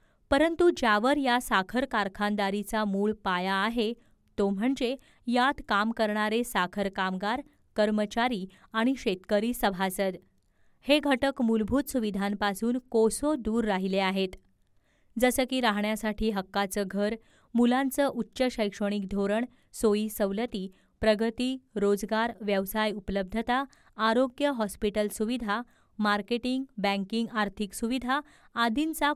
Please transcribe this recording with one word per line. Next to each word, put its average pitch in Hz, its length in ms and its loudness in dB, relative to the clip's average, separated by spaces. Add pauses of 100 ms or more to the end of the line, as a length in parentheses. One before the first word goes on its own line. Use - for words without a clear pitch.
(300)
परंतु 330 400 4
ज्यावर 240 460 2
या 247 240 2
साखर 226 440 0
कारखानदारीचा 208 1000 -2
मूळ 202 280 0
पाया 190 420 -2
आहे, 220 380 0 (460)
तो 202 120 2
म्हणजे 247 460 -2 (300)
यात 247 420 2
काम 214 220 2
करणारे 214 540 0
साखर 196 440 -2
कामगार, 196 540 -4 (340)
कर्मचारी 214 720 0 (260)
आणि 233 240 2
शेतकरी 208 580 0
सभासद. 190 600 -2 (680)
हे 294 160 4
घटक 277 440 0
मूलभूत 226 480 2
सुविधांपासून 208 880 -2 (120)
कोसो 226 440 2
दूर 226 300 -2
राहिले 190 340 0
आहेत. 190 300 0 (920)
जसं 247 320 2
की 262 100 0
राहण्यासाठी 214 680 0
हक्काचं 202 560 -2
घर, 208 280 -2 (400)
मुलांचं 254 520 4
उच्च - 440 -4
शैक्षणिक 202 580 -2
धोरण, 202 360 0 (280)
सोयी 214 360 2
सवलती, 202 640 -4 (280)
प्रगती, 226 580 2 (160)
रोजगार, 208 680 2
व्यवसाय 208 500 0
उपलब्धता, 214 720 -2 (320)
आरोग्य, 247 500 2
हॉस्पिटल 214 640 -2
सुविधा, 220 540 -2 (360)
मार्केटिंग, 233 680 0 (140)
बँकिंग, 196 560 0
आर्थिक 208 400 -2
सुविधा 254 460 -2 (340)
आदींचा 294 600 0